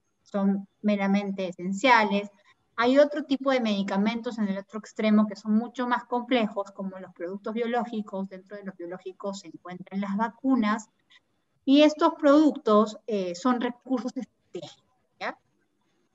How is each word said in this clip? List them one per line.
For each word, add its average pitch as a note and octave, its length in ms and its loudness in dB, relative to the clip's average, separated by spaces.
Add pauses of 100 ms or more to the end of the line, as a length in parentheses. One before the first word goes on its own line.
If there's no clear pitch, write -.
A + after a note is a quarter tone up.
(220)
son G3 440 -2 (160)
meramente G3 680 -2
esenciales. G3+ 800 2 (480)
Hay B3 200 2
otro D4 260 4
tipo C4+ 280 -2
de B3+ 100 2
medicamentos G#3+ 760 -2
en G#3 120 -2
el F#3+ 80 -4
otro G#3 220 -12
extremo G#3+ 480 2
que G3 100 -10
son G#3+ 180 -2
mucho A#3+ 320 -2
más A#3+ 160 -2
complejos, A3+ 680 -2
como F#3+ 280 -10
los F3+ 140 -16
productos G3 400 -10
biológicos. A3+ 760 -4
Dentro F#3+ 300 -16
de G3 80 -16
los F#3+ 100 -12
biológicos F#3 640 -10
se E3+ 80 -20
encuentran F3+ 540 -10
las G3 160 -4
vacunas, A3+ 720 0 (760)
y C#4+ 180 6
estos D4+ 380 4
productos, C4+ 880 4
eh, F#3+ 260 -2
son A#3+ 260 0
recursos B3 560 -4
estratégicos, - 680 -14 (360)
¿ya? A3 200 -8 (760)